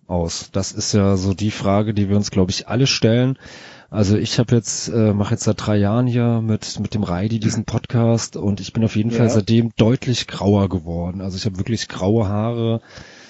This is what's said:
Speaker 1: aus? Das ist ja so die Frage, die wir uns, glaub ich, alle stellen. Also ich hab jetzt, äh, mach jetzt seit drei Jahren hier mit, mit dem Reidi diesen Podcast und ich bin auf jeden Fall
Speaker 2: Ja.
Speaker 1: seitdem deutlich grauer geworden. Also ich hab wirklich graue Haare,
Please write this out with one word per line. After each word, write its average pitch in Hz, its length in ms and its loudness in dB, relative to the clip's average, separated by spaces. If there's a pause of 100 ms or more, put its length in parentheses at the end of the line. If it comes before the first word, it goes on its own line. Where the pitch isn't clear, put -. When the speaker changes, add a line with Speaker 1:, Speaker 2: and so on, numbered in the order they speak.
Speaker 1:
aus? 85 460 -4
Das 95 180 -4
ist - 220 -6
ja 98 240 4
so 95 160 0
die 104 180 -2
Frage, 104 420 0
die 101 140 0
wir 98 80 2
uns, 104 160 0
glaub 92 180 2
ich, - 200 -6
alle 123 180 2
stellen. 123 500 2 (520)
Also 101 280 2
ich - 220 -2
hab 113 140 2
jetzt, - 340 -2
äh, 107 260 2
mach 101 180 0
jetzt 117 120 -4
seit - 220 -2
drei 107 120 2
Jahren 104 300 2
hier 120 340 2
mit, 107 380 -4
mit - 140 -4
dem 104 100 0
Reidi 98 360 -2
diesen 107 260 -2
Podcast 117 720 0
und 101 240 -2
ich 95 100 -12
bin 113 140 0
auf 110 100 0
jeden 110 160 0
Fall 117 160 2
Speaker 2:
Ja. 113 60 2
Speaker 1:
seitdem 113 420 2
deutlich 123 520 0
grauer 98 420 2
geworden. 85 500 -4
Also 95 160 -8
ich 95 100 -6
hab 98 120 -4
wirklich 101 320 -4
graue 101 400 0
Haare, 113 520 -2 (480)